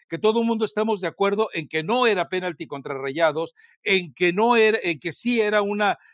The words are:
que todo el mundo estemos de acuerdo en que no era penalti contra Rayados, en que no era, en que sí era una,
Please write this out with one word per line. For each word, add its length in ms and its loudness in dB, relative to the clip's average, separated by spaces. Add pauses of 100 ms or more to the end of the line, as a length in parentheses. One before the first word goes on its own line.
que 100 -8
todo 220 2
el 80 2
mundo 160 0
estemos 380 -2
de 60 -2
acuerdo 460 0
en 140 -6
que 160 -4
no 240 2
era 220 0
penalti 380 -6
contra 260 -8
Rayados, 600 -2 (300)
en 300 0
que 180 0
no 240 4
era, 260 4
en 180 -4
que 120 -8
sí 300 0
era 200 2
una, 360 0 (160)